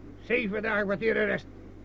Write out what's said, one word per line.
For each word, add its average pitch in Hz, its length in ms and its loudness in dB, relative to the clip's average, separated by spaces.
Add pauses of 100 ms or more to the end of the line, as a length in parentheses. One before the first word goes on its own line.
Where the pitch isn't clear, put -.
(280)
Zeven 214 340 2
dagen 214 220 2
kwartierarrest. 208 600 2 (380)